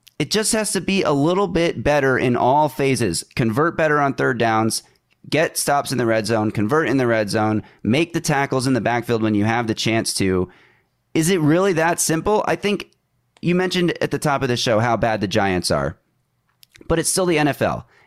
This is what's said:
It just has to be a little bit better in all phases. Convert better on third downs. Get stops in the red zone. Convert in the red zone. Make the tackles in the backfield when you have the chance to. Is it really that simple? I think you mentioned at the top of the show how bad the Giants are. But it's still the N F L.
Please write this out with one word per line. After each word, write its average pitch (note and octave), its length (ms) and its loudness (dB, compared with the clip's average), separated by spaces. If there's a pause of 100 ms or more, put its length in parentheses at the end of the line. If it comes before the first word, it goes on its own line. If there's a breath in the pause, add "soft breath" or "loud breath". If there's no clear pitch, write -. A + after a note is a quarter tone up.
(180)
It D3+ 140 -4
just G#3+ 220 0
has G#3+ 180 -2
to F#3+ 80 -2
be F#3+ 240 0
a - 80 2
little F3 380 2
bit E3 340 -2
better C3+ 340 2
in A#2+ 200 2
all C#3+ 320 2
phases. A#2 560 -2 (100)
Convert C3 400 0
better D3+ 240 2
on C#3 140 0
third C3+ 240 0
downs. A2+ 460 0 (460 soft breath)
Get D3+ 280 0
stops C#3+ 340 -2
in C3 60 -2
the B2 80 0
red A2+ 200 0
zone. G#2+ 260 0
Convert C3 360 0
in A#2+ 80 0
the C3 120 2
red A2 220 0
zone. G#2+ 320 0 (220 loud breath)
Make D#3 300 0
the E3 80 -2
tackles C#3 460 -2
in C3+ 60 2
the B2 60 2
backfield A#2 420 -2
when A2 140 0
you G2+ 80 2
have A#2 240 0
the A2 80 -2
chance A2+ 380 -2
to. F#2 360 0 (640 soft breath)
Is D#3+ 160 0
it F#3+ 120 2
really F3 320 2
that D#3+ 260 0
simple? - 480 0
I E3 80 0
think - 360 -4 (500)
you F3 120 0
mentioned F3+ 480 0
at - 100 -2
the C#3+ 80 -4
top C#3 240 0
of C3+ 40 -2
the B2 80 0
show A2+ 240 0
how A#2 160 2
bad A2 240 0
the G2+ 80 -2
Giants F#2 440 0
are. D2 280 -2 (880)
But E3 120 0
it's D3+ 100 -2
still F#3 160 0
the F3 120 2
N D3 120 2
F C3 120 -2
L. D#2 240 -2 (220 soft breath)